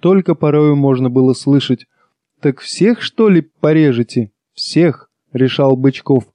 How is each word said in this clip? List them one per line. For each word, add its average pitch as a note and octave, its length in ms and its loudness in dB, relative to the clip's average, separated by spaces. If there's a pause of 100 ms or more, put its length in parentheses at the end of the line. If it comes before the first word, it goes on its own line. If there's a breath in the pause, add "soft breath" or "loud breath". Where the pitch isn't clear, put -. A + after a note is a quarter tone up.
Только F3+ 340 0
порою D3+ 420 0
можно C3 320 0
было C3 240 2
слышать: C3+ 540 -2 (540)
«Так C3+ 200 -4
всех, A3 400 -2
что - 300 0
ли, F3 100 4 (200)
порежете?» B2+ 680 0 (220)
«Всех», - 580 -4 (220)
решал C3 440 0
Бычков. C3 480 -2 (100)